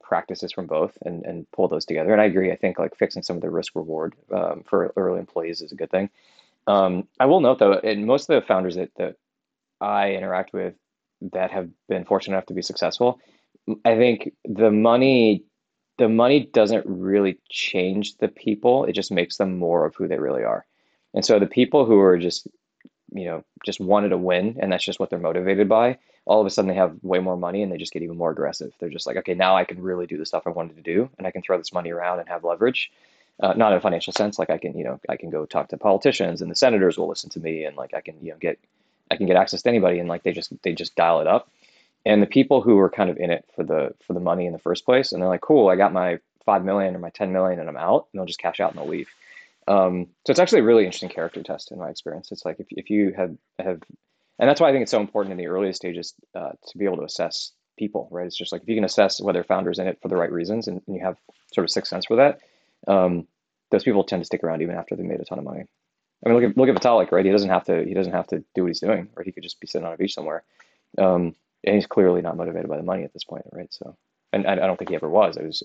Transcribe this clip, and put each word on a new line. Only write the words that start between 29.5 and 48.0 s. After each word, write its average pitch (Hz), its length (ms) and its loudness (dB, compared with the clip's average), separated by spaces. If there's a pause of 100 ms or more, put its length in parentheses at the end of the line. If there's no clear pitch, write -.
I 92 80 2
can 90 160 -10
really 90 260 -4
do - 120 -8
the 80 80 -8
stuff 80 180 -4
I 87 60 -6
wanted 82 260 -8
to 80 60 -20
do, 98 340 0
and 95 100 -8
I 92 40 -6
can 90 100 -10
throw 92 160 0
this 82 160 -8
money 85 200 -6
around 87 260 -4
and 85 100 -10
have 85 140 -8
leverage." 85 480 0 (480)
Uh, 95 140 2
not 107 180 4
in 92 80 6
a - 20 -2
financial 95 320 -2
sense. - 260 -2
Like, 85 120 -2
I - 80 0
can, - 180 -8
you 82 60 -6
know, - 160 -6 (100)
I - 80 -4
can - 140 -12
go 78 160 -4
talk 73 220 -4
to - 80 -10
politicians 98 640 0
and 85 80 -8
the 87 60 -6
senators 98 420 4
will 85 100 -2
listen - 220 -10
to 87 100 -14
me, 80 240 -6
and, 73 120 -10
like, 67 180 -10
I 78 60 -8
can, 78 200 -16
you 82 120 -12
know, 78 60 -20
get, 82 200 -4 (520)
I 82 60 -2
can 101 100 -2
get 90 100 4
access 92 260 2
to 123 60 0
anybody, 92 320 2
and, 87 80 -6
like, 85 160 -6
they 90 80 0
just, 85 200 -10 (100)
they 87 100 -2
just 80 240 -12
dial 85 240 2
it 78 80 0
up. 107 200 2 (560)
And 104 160 4
the 101 60 4
people 135 340 4
who 110 200 6
are 95 100 4
kind 98 180 0
of 85 100 -4
in 87 120 -2
it - 140 -4 (100)
for 90 80 -4
the, 76 320 -2 (100)
for 92 100 -6
the 87 60 -6
money 87 260 -2
in 85 60 -6
the 82 60 -10
first - 260 -4
place, 131 280 2
and 92 100 -4
they're 92 60 0
like, 90 140 -2
"Cool, 127 260 6
I 92 80 6
got 98 160 4
my 90 260 -2 (260)
five 98 200 2
million 95 320 -2
or - 20 -10
my 87 120 -12
ten 92 220 -6
million, 92 280 0
and 78 80 -8
I'm 73 80 -12
out," 92 360 0